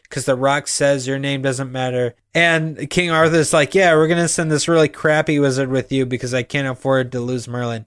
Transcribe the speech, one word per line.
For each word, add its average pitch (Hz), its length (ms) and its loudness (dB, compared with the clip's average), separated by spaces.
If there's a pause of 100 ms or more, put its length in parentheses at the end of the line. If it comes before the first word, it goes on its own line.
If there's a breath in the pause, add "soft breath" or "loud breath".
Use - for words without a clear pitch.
'cause 135 140 -8
The 135 140 0
Rock 139 320 0
says 139 360 0
your 135 140 -4
name 139 220 -4
doesn't 131 280 -4
matter. 127 460 -4 (180)
And 160 560 0
King 180 220 -2
Arthur's 160 400 2
like, 151 240 2
"Yeah, 185 200 6
we're 156 120 4
gonna 170 220 2
send 160 220 -2
this 151 180 0
really 160 180 6
crappy 151 500 0
wizard 135 320 0
with 127 220 -2
you 135 140 0
because 123 280 -6
I 127 100 -2
can't 139 240 -4
afford 131 440 -2
to 127 80 -6
lose 120 260 -6
Merlin." 120 420 -6